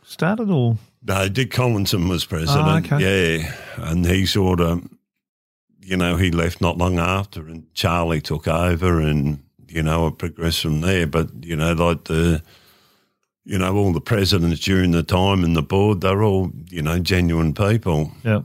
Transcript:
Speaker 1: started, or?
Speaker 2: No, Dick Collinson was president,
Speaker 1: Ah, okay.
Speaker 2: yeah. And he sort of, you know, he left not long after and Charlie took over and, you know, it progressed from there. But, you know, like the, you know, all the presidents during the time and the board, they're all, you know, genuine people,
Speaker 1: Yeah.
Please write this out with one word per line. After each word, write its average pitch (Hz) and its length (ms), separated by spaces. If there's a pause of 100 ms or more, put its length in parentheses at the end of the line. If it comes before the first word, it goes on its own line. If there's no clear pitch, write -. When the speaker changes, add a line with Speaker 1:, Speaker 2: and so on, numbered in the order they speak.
Speaker 1:
started, 208 440
or? 120 280 (260)
Speaker 2:
No, 98 260
Dick 110 220
Collinson 104 580
was 87 160
president, 80 420
Speaker 1:
Ah, 156 120
okay. 95 600
Speaker 2:
yeah. 78 160 (220)
And 82 300
he 92 200
sort 92 340
of, 85 280 (920)
you 92 160
know, 87 200
he 90 140
left 85 300
not 85 160
long 90 220
after 90 480
and 82 280
Charlie 85 460
took 76 280
over 85 520
and, 76 420 (260)
you 82 140
know, 80 260
it 76 100
progressed 82 420
from 76 200
there. 87 260
But, 78 220 (140)
you 85 120
know, 80 180
like 85 320
the, 82 380 (1040)
you 98 140
know, 92 180
all 101 160
the 78 80
presidents 87 600
during 92 300
the 85 140
time 95 400
and 82 120
the 80 60
board, 98 380
they're 95 220
all, 95 280 (180)
you 87 140
know, 82 160
genuine 82 560
people, 101 580 (120)
Speaker 1:
Yeah. 107 200